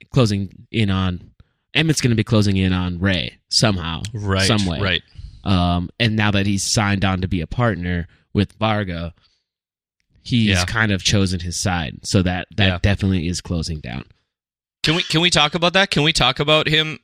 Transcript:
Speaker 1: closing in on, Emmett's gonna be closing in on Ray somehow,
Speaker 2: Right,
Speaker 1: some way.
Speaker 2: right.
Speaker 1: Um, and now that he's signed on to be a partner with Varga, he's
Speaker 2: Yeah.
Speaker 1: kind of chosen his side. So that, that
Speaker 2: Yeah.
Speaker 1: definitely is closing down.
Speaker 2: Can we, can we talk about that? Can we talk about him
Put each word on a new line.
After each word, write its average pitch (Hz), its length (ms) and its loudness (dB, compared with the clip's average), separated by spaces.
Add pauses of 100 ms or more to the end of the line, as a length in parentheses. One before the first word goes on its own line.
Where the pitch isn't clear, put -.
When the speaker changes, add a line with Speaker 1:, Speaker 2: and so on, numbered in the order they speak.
(120)
Speaker 1:
closing 101 580 0
in 104 200 0
on, 92 400 -2 (440)
Emmett's 156 260 2
gonna 120 160 2
be 110 80 0
closing 104 320 2
in 95 160 2
on 90 260 -2
Ray 87 400 -2 (100)
somehow, 82 540 0 (100)
Speaker 2:
Right, 98 340 0
Speaker 1:
some 104 200 2
way. 82 140 -2
Speaker 2:
right. 92 220 0 (420)
Speaker 1:
Um, 87 440 2 (100)
and 110 180 -4
now 107 160 0
that 98 140 0
he's 98 180 -2
signed 101 400 0
on 95 180 -2
to 90 60 -4
be 90 120 -2
a 80 60 -6
partner 87 640 -4 (260)
with 101 240 0
Varga, 95 560 -4 (1080)
he's 113 260 2
Speaker 2:
Yeah. 90 180 2
Speaker 1:
kind 110 260 0
of 92 100 -2
chosen 95 380 0
his 87 180 -8
side. 82 440 -4
So 98 200 2
that, 90 340 -2
that 101 100 2
Speaker 2:
Yeah. 90 160 0
Speaker 1:
definitely 95 460 0
is 90 120 -4
closing 80 400 -6
down. 62 240 -10 (800)
Speaker 2:
Can 156 140 2
we, 180 60 -2
can 160 180 0
we 175 100 4
talk 151 240 2
about 175 200 2
that? 190 160 2
Can 147 120 2
we 160 100 4
talk 131 280 2
about 151 280 4
him 156 360 0